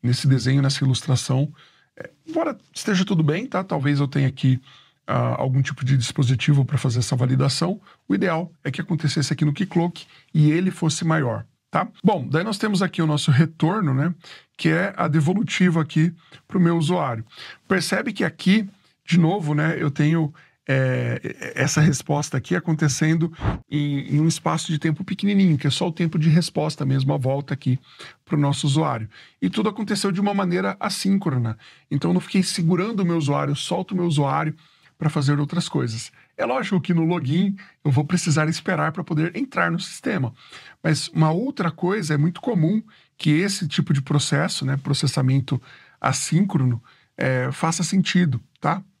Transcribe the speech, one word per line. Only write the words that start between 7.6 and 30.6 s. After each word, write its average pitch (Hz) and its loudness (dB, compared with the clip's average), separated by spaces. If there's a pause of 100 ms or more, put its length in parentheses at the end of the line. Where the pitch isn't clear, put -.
O - 2
ideal 175 0 (120)
é 139 -4
que 135 -8
acontecesse 156 -2
aqui 151 0
no 151 2
Keycloak 175 -2 (280)
e 151 6
ele 180 2
fosse 175 -2
maior, 147 0 (260)
tá? - 0 (160)
Bom, 175 2
daí 160 0
nós 208 -4
temos 208 0
aqui 180 -2
o 160 2
nosso 151 0
retorno, 160 2
né? 151 0 (440)
Que - 0
é 180 0
a - 0
devolutiva 165 2
aqui 160 0 (340)
pro - -2
meu 170 4
usuário. 147 -2 (420)
Percebe 190 -2
que 208 -4
aqui, 190 2 (360)
de 170 2
novo, 165 2
né? 156 0
Eu 151 0
tenho, 151 2 (340)
é, 127 -2
essa - 0
resposta 147 0
aqui - -2
acontecendo 160 0 (400)
em, 143 -2
em 147 4
um 156 4
espaço 160 -2
de 151 -2
tempo 160 -2
pequenininho, 196 2
que - -2
é - 2
só 160 -2
o 170 -4
tempo 165 -2
de 156 4
resposta 156 2
mesmo, 135 0
a 147 0
volta 135 -2
aqui 127 -2 (460)
pro 147 -2
nosso 143 0
usuário. 135 0 (340)
E 185 0
tudo 214 0
aconteceu 202 -4
de 175 -2
uma 202 0
maneira 190 -2